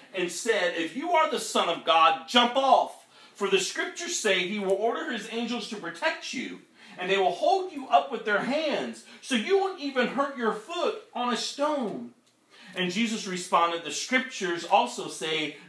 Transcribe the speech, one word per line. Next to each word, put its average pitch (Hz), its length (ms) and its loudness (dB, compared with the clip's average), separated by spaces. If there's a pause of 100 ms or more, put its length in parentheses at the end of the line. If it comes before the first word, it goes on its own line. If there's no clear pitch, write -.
(140)
and 180 180 -2
said, 185 420 0
"If 165 220 -4
you 330 160 -4
are 311 180 6
the 220 80 -2
Son 196 300 0
of 156 160 -4
God, 165 440 4
jump 240 280 4
off. - 500 4 (280)
For 202 140 -2
the 190 120 4
scriptures - 580 -6
say 185 300 2
he 208 100 -4
will 196 140 0
order 247 400 0
his 214 180 -6
angels 226 380 -4
to 220 80 -10
protect 175 560 -4
you, 220 300 -8 (360)
and 180 120 -4
they 196 80 4
will 185 140 4
hold 370 400 2
you 285 160 -10
up - 220 6
with 226 140 -6
their 208 160 2
hands, 247 640 -2 (160)
so - 140 -4
you 285 220 2
won't 381 240 0
even 262 280 0
hurt 269 280 -2
your 226 160 0
foot - 640 -4
on 240 180 -2
a 220 40 0
stone." 240 800 -4 (600)
And 180 180 -2
Jesus 208 340 -2
responded, 170 580 0
"The 147 80 -8
scriptures 180 720 -2
also - 440 2
say, 156 480 -4 (120)